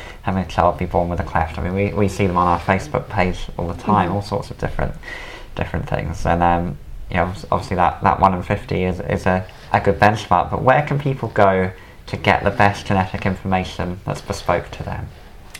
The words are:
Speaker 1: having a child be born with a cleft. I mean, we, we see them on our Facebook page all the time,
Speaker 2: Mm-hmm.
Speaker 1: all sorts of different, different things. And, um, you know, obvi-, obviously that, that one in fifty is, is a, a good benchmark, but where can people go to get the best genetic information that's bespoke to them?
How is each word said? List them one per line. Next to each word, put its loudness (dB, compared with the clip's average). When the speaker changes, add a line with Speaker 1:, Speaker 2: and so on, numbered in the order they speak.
Speaker 1:
having 0
a -6
child 2
be -2
born 0
with -2
a -2
cleft. -2
I -4
mean, -2
we, 0
we 2
see 0
them 2
on 4
our 4
Facebook 0
page 0
all -2
the -4
time, 2
Speaker 2:
Mm-hmm. 0
Speaker 1:
all -2
sorts -6
of -14
different, -2
different -4
things. -2
And, 2
um, 2
you -2
know, 2
obvi-, -6
obviously -2
that, 2
that 4
one 6
in -2
fifty -2
is, 0
is -2
a, 2
a 4
good 2
benchmark, 4
but -2
where 6
can 0
people -2
go 4
to -6
get 2
the 2
best 2
genetic 0
information -2
that's -4
bespoke -2
to -10
them? -8